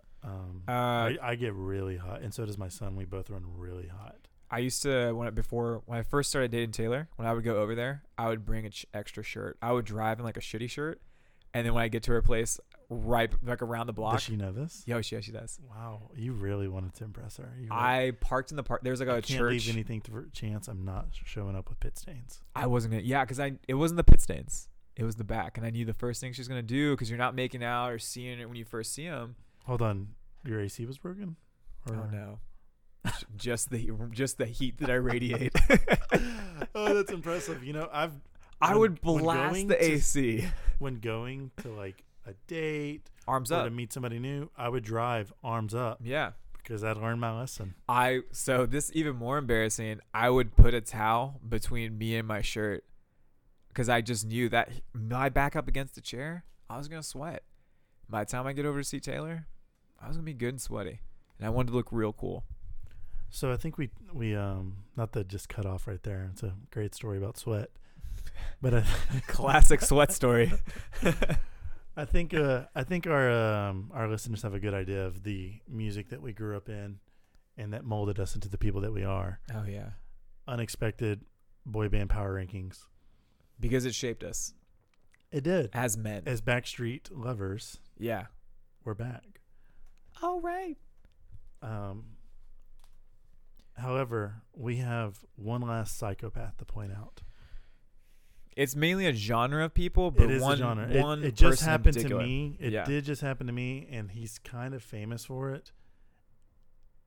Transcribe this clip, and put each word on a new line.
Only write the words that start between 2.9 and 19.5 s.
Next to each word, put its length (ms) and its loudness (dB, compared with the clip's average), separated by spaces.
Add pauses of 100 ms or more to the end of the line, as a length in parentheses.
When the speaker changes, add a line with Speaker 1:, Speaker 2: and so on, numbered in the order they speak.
Speaker 1:
We 80 -6
both 240 -8
run 300 -10
really 300 -10
hot. 400 -16 (220)
Speaker 2:
I 100 -2
used 240 -2
to, 280 2
when 140 -4
I, 40 -4
before, 540 0
when 140 -6
I 40 -2
first 280 0
started 200 0
dating 220 -2
Taylor, 440 -2
when 120 -4
I 60 0
would 100 -2
go 160 2
over 140 0
there, 300 -4 (120)
I 120 -2
would 180 -4
bring 180 0
an 80 -10
ch-, 220 -14
extra 280 -8
shirt. 380 -8
I 120 0
would 120 2
drive 360 -2
in, 40 -8
like, 140 -8
a 20 -8
shitty 300 -8
shirt, 320 -8 (500)
and 140 -2
then 80 4
when 100 4
I 40 -2
get 160 -2
to 80 4
her 100 6
place, 360 4 (300)
right, 420 2 (140)
like, 160 -2
around 280 -4
the 40 -6
block. 220 0
Speaker 1:
Does 80 0
she 140 -4
know 140 -4
this? 360 -8
Speaker 2:
Yo, 160 -2
she, 140 -8
yeah, 40 -8
she 120 -12
does. 360 -12
Speaker 1:
Wow, 480 -14
you 160 -6
really 340 -2
wanted 280 -6
to 100 -12
impress 320 -12
her. 220 -14
You 60 -10
really 60 -10
Speaker 2:
I 500 2
parked 300 0
in 60 -8
the 60 -4
park. 200 -2
There 80 0
was, 100 -2
like, 100 -2
Speaker 1:
I 80 2
Speaker 2:
a 40 -2
Speaker 1:
can't 160 -2
Speaker 2:
church. 120 4 (160)